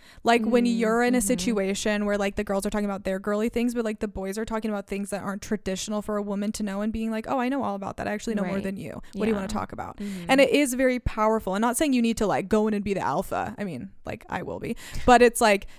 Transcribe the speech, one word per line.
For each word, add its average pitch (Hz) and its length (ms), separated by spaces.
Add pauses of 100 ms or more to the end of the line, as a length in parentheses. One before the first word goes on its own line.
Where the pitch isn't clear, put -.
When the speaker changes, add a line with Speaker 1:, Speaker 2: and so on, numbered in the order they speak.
(240)
Speaker 1:
Like, 233 200
when 240 200
Speaker 2:
Mm, 233 140
Speaker 1:
you're 233 260
in 247 100
a 247 40
Speaker 2:
mm-hmm. 202 80
Speaker 1:
situation 208 760
where, 202 140
like, 202 160
the 208 80
girls 196 240
are 208 40
talking 208 160
about 196 180
their 190 160
girly 208 280
things, 233 260
but, 240 100
like, 214 160
the - 80
boys 190 300
are 226 60
talking 220 280
about 202 160
things 202 220
that 190 120
aren't 202 200
traditional 208 600
for 214 140
a 208 60
woman 202 300
to - 120
know 196 160
and 214 120
being 220 200
like, 220 160
"Oh, 269 100
I 247 100
know 269 140
all 202 140
about 196 220
that. 202 100
I 208 40
actually 214 220
know 202 100
more 180 100
Speaker 2:
Right. 196 100
Speaker 1:
than 196 120
you. - 240 (120)
What 208 140
do - 20
you 220 60
Speaker 2:
Yeah. - 0
Speaker 1:
wanna 190 140
talk 196 240
about?" - 260
Speaker 2:
Mm-hmm. 196 300
Speaker 1:
And 269 120
it 269 100
is 277 240
very 254 240
powerful. 214 560
I'm 202 60
not 240 160
saying 302 160
you 247 100
need 233 140
to, 214 100
like, 165 220
go 214 180
in 214 80
and 202 80
be 196 120
the 180 60
alpha. 101 560
I - 80
mean, 190 260 (140)
like, - 240
I - 140
will 90 160
be. - 160 (320)
But 240 160
it's, 240 180
like, 208 260 (120)